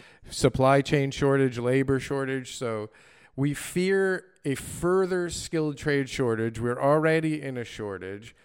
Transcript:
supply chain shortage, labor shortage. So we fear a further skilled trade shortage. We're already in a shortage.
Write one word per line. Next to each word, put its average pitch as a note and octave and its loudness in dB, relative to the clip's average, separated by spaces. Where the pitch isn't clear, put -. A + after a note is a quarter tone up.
supply C3+ 4
chain C#3 0
shortage, C3+ 2
labor C3 2
shortage. C3+ -4
So A2 -6
we C#3+ 0
fear F#3+ 0
a C#3 -2
further F3+ 0
skilled D#3 -4
trade C#3 0
shortage. A2+ 0
We're A#2+ -2
already D#3 2
in C3+ -8
a A#2 -6
shortage. G2+ -10